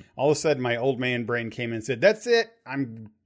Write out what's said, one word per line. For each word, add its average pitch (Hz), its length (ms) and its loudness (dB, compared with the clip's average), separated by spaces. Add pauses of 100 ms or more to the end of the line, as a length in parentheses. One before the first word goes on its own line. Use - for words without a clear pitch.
(160)
all 139 160 2
of 147 40 4
a 147 40 -4
sudden, 143 240 0
my 120 140 0
old 127 220 0
man 123 260 -2
brain 117 260 -2
came 120 180 -6
in 113 60 -4
and 110 80 -6
said, 120 180 -4
"That's 208 240 4
it, 233 240 2 (160)
I'm 139 460 -6 (140)